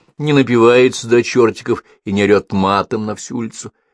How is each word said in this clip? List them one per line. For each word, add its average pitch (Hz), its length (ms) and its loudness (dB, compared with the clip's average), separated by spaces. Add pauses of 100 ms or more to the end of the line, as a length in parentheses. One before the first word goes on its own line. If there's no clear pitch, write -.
(200)
не 151 140 -2
напивается 123 760 2
до 120 140 4
чертиков 113 600 -2 (200)
и 107 80 -8
не 101 100 0
орет 101 320 0
матом 98 540 -2
на 107 80 -8
всю - 220 -14
улицу. 113 360 -14 (200)